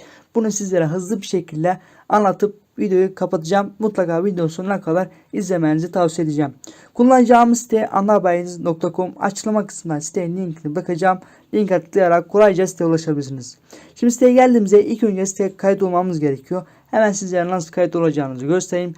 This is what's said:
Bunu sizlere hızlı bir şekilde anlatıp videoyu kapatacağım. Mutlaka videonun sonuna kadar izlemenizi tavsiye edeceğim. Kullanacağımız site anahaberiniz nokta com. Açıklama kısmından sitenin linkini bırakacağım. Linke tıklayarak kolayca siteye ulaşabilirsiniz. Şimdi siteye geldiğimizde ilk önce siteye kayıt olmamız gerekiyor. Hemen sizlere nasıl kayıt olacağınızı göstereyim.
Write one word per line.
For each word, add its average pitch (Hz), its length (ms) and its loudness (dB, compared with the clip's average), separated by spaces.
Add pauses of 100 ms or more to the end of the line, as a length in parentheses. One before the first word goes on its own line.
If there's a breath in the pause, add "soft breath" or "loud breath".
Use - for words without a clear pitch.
(360 loud breath)
Bunu 220 160 0
sizlere 185 340 -2
hızlı 185 360 -4
bir - 40 -14
şekilde 175 540 -4 (300 soft breath)
anlatıp 202 500 0 (200)
videoyu 190 360 0
kapatacağım. 190 640 -2
Mutlaka 185 460 -2
videonun 175 240 -2
sonuna 185 320 -6
kadar 180 260 -2 (260 soft breath)
izlemenizi 170 580 -2
tavsiye 170 360 0
edeceğim. 147 260 -2 (400 loud breath)
Kullanacağımız 240 680 6
site 220 260 -2
anahaberiniz 180 720 0
nokta 170 340 -4
com. 185 260 -4
Açıklama 202 480 -2
kısmından 160 320 -8
sitenin 175 380 -6
linkini 160 380 -8
bırakacağım. 180 440 -2 (340 soft breath)
Linke 190 280 0
tıklayarak 175 480 2
kolayca 196 380 4
siteye 175 200 -4
ulaşabilirsiniz. 143 680 -4 (380 loud breath)
Şimdi 240 180 2
siteye 247 200 4
geldiğimizde 226 520 6
ilk 226 180 -6
önce 196 220 0
siteye 190 320 -4
kayıt 196 260 0
olmamız 180 360 0
gerekiyor. 147 460 -4 (220 soft breath)
Hemen 220 240 2
sizlere 180 380 -4
nasıl 180 220 -4
kayıt 175 240 0
olacağınızı 139 500 -2
göstereyim. 175 520 -2